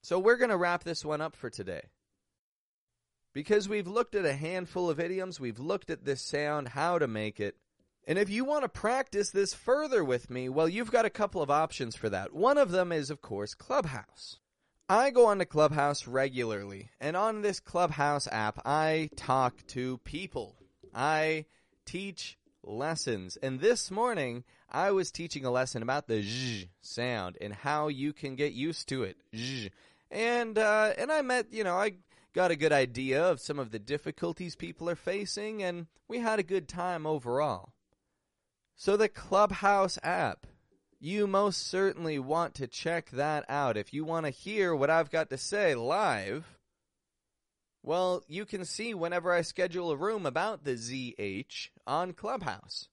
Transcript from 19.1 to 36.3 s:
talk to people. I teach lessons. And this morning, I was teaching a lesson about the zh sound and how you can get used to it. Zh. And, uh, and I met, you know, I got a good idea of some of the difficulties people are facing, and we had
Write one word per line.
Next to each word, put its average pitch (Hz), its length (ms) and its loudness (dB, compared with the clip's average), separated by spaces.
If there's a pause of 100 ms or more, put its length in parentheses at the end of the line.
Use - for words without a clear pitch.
talk 131 500 0
to 127 380 -4
people. 143 500 -8 (400)
I 156 520 0 (380)
teach - 520 -10 (260)
lessons. 113 720 -4
And 131 240 -4
this 226 320 2
morning, 180 540 -2 (240)
I 185 220 0
was 190 200 2
teaching 156 320 -8
a 127 80 0
lesson 123 320 0
about 131 240 -2
the 110 140 2
zh 110 460 -4 (120)
sound 113 640 -4
and 104 120 -8
how 151 360 -2
you 143 240 -4
can 135 220 -8
get 143 180 0
used 151 340 -4
to 131 160 -2
it. 95 140 -6 (180)
Zh. 120 340 -6 (400)
And, 226 480 0
uh, 214 400 4
and 269 140 -2
I 311 120 2
met, 247 280 0
you 214 140 -2
know, 180 100 0
I 196 220 0 (340)
got 180 200 4
a 165 40 4
good 151 160 2
idea 131 500 2
of 170 200 2
some 147 180 -4
of 113 120 -4
the 110 80 -6
difficulties 156 760 -6
people 170 340 -8
are 170 60 -2
facing, 208 640 -4
and 175 260 -4 (200)
we 240 120 -6
had 220 200 2